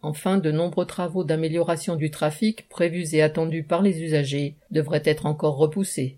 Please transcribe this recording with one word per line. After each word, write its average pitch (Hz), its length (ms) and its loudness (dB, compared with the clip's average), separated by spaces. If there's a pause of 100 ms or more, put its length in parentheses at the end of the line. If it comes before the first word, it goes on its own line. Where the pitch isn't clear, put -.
Enfin, 170 360 -2
de 160 120 2
nombreux 170 360 0
travaux 180 400 -4
d'amélioration 160 720 0
du 151 140 0
trafic 156 580 -2
prévus 170 440 -2
et 156 80 6
attendus 160 420 0
par 170 180 2
les 185 200 4
usagers 143 540 0 (160)
devraient 151 320 0
être 151 220 2
encore 151 320 0
repoussés. 151 600 0